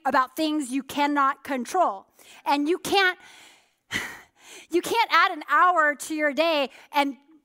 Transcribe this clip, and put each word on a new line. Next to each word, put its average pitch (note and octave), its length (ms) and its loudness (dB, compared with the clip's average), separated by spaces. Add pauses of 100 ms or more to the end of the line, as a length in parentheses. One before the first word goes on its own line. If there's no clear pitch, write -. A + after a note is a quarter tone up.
about C4+ 300 0
things D4+ 360 -4
you C4+ 100 -4
cannot C#4+ 600 -2
control. C4 640 -2 (400)
And D4 220 0
you F#4 120 0
can't, F#4 400 0 (720)
<sighs> - 800 -14
you F4 100 0
can't A4+ 300 -2
add F4 200 4
an D4+ 180 -10
hour D#4 460 4
to - 200 -10
your D4+ 180 0
day D4 360 0 (220)
and C#4+ 260 -2 (280)